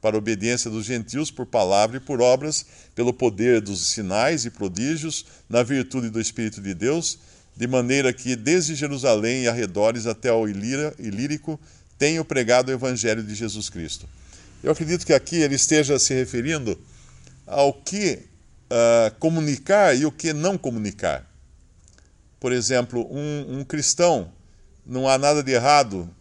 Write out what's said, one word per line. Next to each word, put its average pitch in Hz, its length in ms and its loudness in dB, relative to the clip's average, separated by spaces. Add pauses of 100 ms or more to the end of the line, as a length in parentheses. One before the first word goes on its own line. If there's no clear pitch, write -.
para 107 160 0
a - 20 2
obediência 113 520 -2
dos 107 140 -6
gentios 120 440 -6
por - 160 -10
palavra 107 520 2
e - 20 -8
por 131 200 -6
obras, 135 460 2 (300)
pelo 120 180 0
poder 117 480 2
dos 98 260 -6
sinais 117 560 0
e 117 60 -8
prodígios, 131 760 -6 (220)
na 117 140 2
virtude 127 480 -2
do 110 100 -4
Espírito 110 400 -6
de 98 140 -8
Deus, 131 460 -4 (360)
de 120 120 -6
maneira 127 440 2
que 123 240 -4
desde 151 400 0
Jerusalém 127 680 0
e 120 40 2
arredores 113 600 0
até 117 220 -4
ao 113 200 2
Ilíra-, 127 500 -6
Ilírico 147 580 -6 (400)
tenho 156 280 0
pregado 127 440 4
o 135 40 0
evangelho 117 500 -2
de 104 100 -10
Jesus 107 360 -8
Cristo." - 400 -10 (520)
Eu 160 120 0
acredito 165 320 -4
que 165 80 4
aqui 147 240 2
ele 143 180 2
esteja 147 420 2
se 127 160 2
referindo 131 640 -2 (680)
ao 139 240 2
que, 185 520 -4 (460)
ah, 117 500 4
comunicar 160 760 2
e 135 100 2
o 151 60 0
que 160 220 -4
não 175 240 -2
comunicar. 101 680 -4 (1160)
Por 123 100 -2
exemplo, 120 580 0
um, 143 500 -8
um 139 40 -10
cristão, 147 680 0 (560)
não 127 220 -2
há 135 100 6
nada 147 240 2
de 131 120 0
errado 120 560 4 (120)